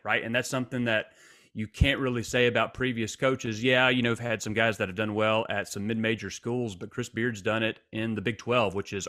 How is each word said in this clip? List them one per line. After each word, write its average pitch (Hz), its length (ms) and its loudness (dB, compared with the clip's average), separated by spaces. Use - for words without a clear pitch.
right? 107 180 2
And 113 120 -4
that's 127 160 0
something 127 340 -2
that 110 280 0
you 107 120 -6
can't 135 320 4
really 123 240 0
say 123 240 4
about 117 280 2
previous 117 420 -2
coaches. 123 480 -2
Yeah, 127 240 6
you 127 140 2
know, 120 80 2
we've 113 80 0
had 117 240 -2
some 110 100 -6
guys 113 240 2
that 101 140 -2
have 90 60 -8
done 107 180 -2
well 110 340 2
at 101 200 -4
some 101 180 -6
mid-major 110 420 -2
schools, 120 480 -4
but 101 140 -12
Chris 120 180 -6
Beard's 113 320 -2
done 110 220 0
it 110 180 -2
in 110 220 -4
the 107 60 -4
Big 117 160 -2
twelve, 117 380 2
which 101 180 -4
is 98 160 -6